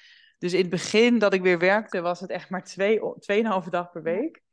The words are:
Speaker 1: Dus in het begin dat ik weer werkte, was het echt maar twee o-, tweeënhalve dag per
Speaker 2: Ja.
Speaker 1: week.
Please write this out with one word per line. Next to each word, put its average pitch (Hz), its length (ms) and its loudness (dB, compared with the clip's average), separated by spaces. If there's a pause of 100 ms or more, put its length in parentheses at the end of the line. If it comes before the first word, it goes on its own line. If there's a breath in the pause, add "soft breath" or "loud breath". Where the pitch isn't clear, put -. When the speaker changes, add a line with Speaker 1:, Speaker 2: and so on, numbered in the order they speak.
(380 soft breath)
Speaker 1:
Dus 175 140 -4
in 185 80 2
het 185 100 0
begin 220 480 2
dat 202 140 4
ik 190 100 2
weer 180 160 4
werkte, 196 420 0
was 170 200 -4
het 190 100 -12
echt - 200 -10
maar 185 140 -8
twee 202 380 0
o-, - 160 -6
tweeënhalve 202 520 -2
dag 175 200 -4
per 160 160 -12
Speaker 2:
Ja. 165 140 -2
Speaker 1:
week. 320 220 -6 (100)